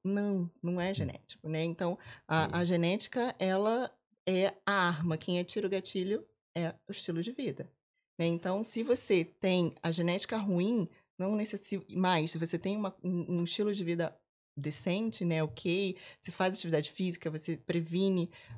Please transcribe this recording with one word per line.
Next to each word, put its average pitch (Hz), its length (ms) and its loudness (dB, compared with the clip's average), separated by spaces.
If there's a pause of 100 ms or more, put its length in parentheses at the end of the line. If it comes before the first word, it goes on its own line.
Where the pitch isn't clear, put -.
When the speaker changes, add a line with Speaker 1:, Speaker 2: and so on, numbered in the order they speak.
Speaker 1:
Não, 196 460 0 (120)
não 175 180 -2
é 180 120 0
Speaker 2:
Hum. - 20 -2
Speaker 1:
genético, - 560 -6
né? 160 140 0
Então, 170 340 -2 (300)
a, 160 180 2
Speaker 2:
Hum. - 80 -2
Speaker 1:
a 175 100 2
genética, 180 760 0
ela 208 520 0 (360)
é 185 260 2 (120)
a 196 220 4
arma. 165 300 0
Quem 175 220 -2
atira 190 260 -4
o 185 40 0
gatilho 190 540 -2 (320)
é 165 200 -2 (120)
o - 40 -10
estilo 170 320 -4
de 220 80 -6
vida, 175 380 -6 (500)
né? 170 80 2
Então, 180 360 0
se 226 200 -4
você 233 400 4
tem 180 580 2
a 170 100 0
genética 175 460 0
ruim, 196 500 2 (300)
não 196 180 -2
necessi-, 208 540 -2
mais, 175 420 4
se - 60 -4
você 165 220 0
tem 196 180 -2
uma, 202 260 -4
um, 180 360 0
um 175 40 2
estilo 208 300 0
de 202 100 -4
vida 170 320 -2 (420)
decente, 185 640 -2
né, 165 180 2
ok, 180 540 0 (240)
você - 100 -10
faz 185 240 0
atividade 160 380 0
física, 175 400 -2
você 156 260 -2
previne, 170 720 2 (280)